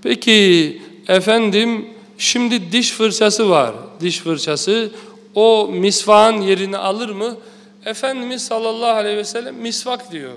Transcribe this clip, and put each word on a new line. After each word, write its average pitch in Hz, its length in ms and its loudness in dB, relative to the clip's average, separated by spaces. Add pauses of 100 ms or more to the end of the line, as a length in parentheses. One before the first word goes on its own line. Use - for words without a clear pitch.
Peki 196 800 4 (260)
efendim, 214 760 2 (320)
şimdi 233 540 -2
diş 240 200 0
fırçası 214 580 2
var. 139 240 2 (260)
Diş 170 200 -4
fırçası 165 720 -2 (440)
o 220 380 4
misvağın 208 680 4
yerini 190 380 -2
alır 202 300 -4
mı? 214 280 -8 (480)
Efendimiz 247 580 -8
sallallahu 226 540 -2
aleyhi 208 200 -2
ve 208 80 -6
sellem 240 300 -10
misvak 240 580 -8
diyor. 139 240 -12